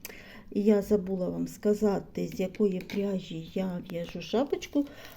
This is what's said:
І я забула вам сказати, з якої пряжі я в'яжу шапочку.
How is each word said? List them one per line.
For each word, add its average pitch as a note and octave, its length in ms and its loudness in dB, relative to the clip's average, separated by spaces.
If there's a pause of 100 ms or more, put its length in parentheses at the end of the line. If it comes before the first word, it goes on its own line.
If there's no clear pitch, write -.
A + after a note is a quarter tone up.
(540)
І G3+ 100 2
я G3+ 180 8
забула F#3+ 480 2
вам E3+ 180 -2
сказати, G3+ 800 2
з D#3 120 -6
якої F#3 400 2
пряжі F#3 760 -4
я F#3 360 -2
в'яжу E3+ 320 -6
шапочку. C#4+ 640 0 (320)